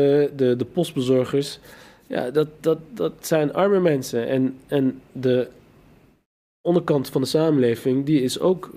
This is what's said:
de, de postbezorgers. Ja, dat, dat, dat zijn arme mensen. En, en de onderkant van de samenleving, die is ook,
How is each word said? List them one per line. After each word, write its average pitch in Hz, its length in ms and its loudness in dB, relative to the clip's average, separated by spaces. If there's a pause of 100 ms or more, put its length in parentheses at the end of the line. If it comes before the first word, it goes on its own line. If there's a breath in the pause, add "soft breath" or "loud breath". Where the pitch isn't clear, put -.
(380)
de, 123 200 2
de 123 80 -4
postbezorgers. 131 920 -2 (480 loud breath)
Ja, - 240 -6
dat, 151 160 0 (120)
dat, 160 180 0 (160)
dat 165 280 -4
zijn 151 320 0
arme 196 260 2
mensen. 131 480 0
En, 131 300 0 (100)
en 131 340 0 (100)
de 127 360 0 (1200)
onderkant 170 420 0
van 143 120 -2
de 127 60 -2
samenleving, 135 800 2
die 147 160 2
is 127 180 -4
ook, 175 380 0